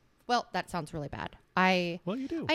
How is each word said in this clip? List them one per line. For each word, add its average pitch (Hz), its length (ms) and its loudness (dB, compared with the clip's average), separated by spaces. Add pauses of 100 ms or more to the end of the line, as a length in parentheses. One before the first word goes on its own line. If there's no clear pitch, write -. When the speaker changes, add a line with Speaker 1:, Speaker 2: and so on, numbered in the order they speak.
(260)
Speaker 1:
Well, 240 260 2
that 175 180 -4
sounds 170 240 -6
really 147 140 -4
bad. - 280 -10 (200)
I 180 480 2
Speaker 2:
Well, 208 120 -2
you 269 120 -4
do. 320 200 -4
Speaker 1:
I 311 60 4